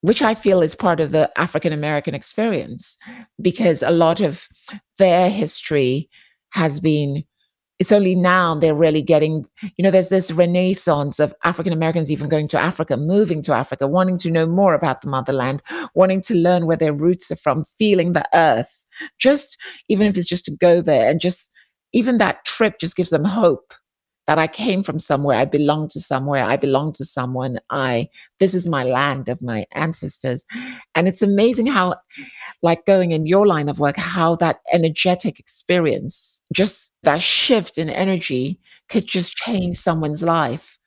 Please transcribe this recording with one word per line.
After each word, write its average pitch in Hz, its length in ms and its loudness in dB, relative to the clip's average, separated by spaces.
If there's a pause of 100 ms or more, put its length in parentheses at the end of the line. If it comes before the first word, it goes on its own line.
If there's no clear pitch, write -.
Which 226 220 2
I 220 100 2
feel 190 300 2
is 156 100 -2
part 170 260 0
of 151 120 0
the 156 260 2
African 156 340 -2
American 147 440 -4
experience, 165 800 -6 (420)
because 170 440 0
a 131 80 2
lot 170 300 2
of 170 260 -4 (500)
their 180 320 4
history 151 800 -2 (400)
has 156 300 -2
been, 147 440 0 (540)
it's - 140 0
only 196 240 4
now 180 400 2
they're 151 180 2
really 156 300 2
getting, 156 420 2 (320)
you 175 60 0
know, 190 80 4
there's 185 180 4
this 190 220 0
renaissance 175 880 0
of - 120 2 (120)
African 170 300 -2
Americans 160 360 -2
even 147 180 -4
going 151 220 -2
to 139 100 0
Africa, 160 380 -2
moving 165 460 0
to 151 100 -2
Africa, 135 340 -2
wanting 185 300 0
to 170 140 -4
know 160 160 2
more 180 260 2
about 143 280 -2
the 147 80 -8
motherland, 131 520 -2 (320)
wanting 190 300 2
to 240 100 -6
learn 175 320 2
where 160 120 0
their 156 160 0
roots 165 380 -2
are 165 60 -8
from, 147 280 -2 (120)
feeling 185 360 2
the 165 200 0
earth. 151 500 2 (360)
Just, 277 380 0 (320)
even 208 180 4
if 190 100 0
it's 175 100 -4
just - 180 -6
to 147 120 -10
go 175 240 4
there 131 280 2
and 160 120 0
just, - 300 -4 (420)
even 247 240 2
that 202 280 0
trip - 340 -2
just 165 160 -6
gives 175 160 -2
them 156 140 0
hope 190 500 0 (500)
that 156 140 2
I 160 80 2
came 196 360 -2
from - 160 -6
somewhere, 143 360 0
I 117 80 2
belong 147 460 0
to - 100 -12
somewhere, 135 460 -2
I 113 100 0
belong 143 380 0
to - 100 -10
someone, 127 560 -6 (120)
I, 127 360 -2 (320)
this 190 140 2
is 175 160 -2
my 139 160 -2
land 131 420 -2
of 123 140 -6
my 113 320 -6
ancestors. 147 720 -6 (500)
And 170 140 2
it's 185 120 -2
amazing 220 460 2
how, 185 280 0 (640)
like, 170 240 2
going 185 260 4
in 156 140 0
your 190 200 4
line 156 220 2
of 175 120 -4
work, 143 180 0
how 170 400 0
that 165 240 0 (100)
energetic 175 720 0
experience, - 1000 -4 (120)
just - 400 -2 (100)
that 156 180 2
shift - 560 0
in 156 120 -4
energy 165 720 -2 (260)
could 214 200 -2
just 175 280 -6
change 180 420 -4
someone's 156 460 -2
life 160 640 -2